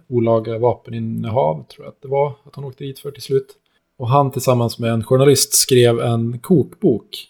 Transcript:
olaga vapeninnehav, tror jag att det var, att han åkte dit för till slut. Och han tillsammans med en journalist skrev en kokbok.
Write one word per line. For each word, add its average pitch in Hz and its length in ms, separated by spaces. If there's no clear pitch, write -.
olaga 113 500
vapeninnehav, 117 1080
tror - 180
jag 139 80
att - 100
det 135 60
var, 139 200
att - 120
han 139 80
åkte 139 200
dit 135 140
för 143 120
till 123 120
slut. 135 340
Och 123 120
han 139 240
tillsammans 120 460
med 117 120
en 113 140
journalist 131 500
skrev 120 460
en 120 380
kokbok. - 920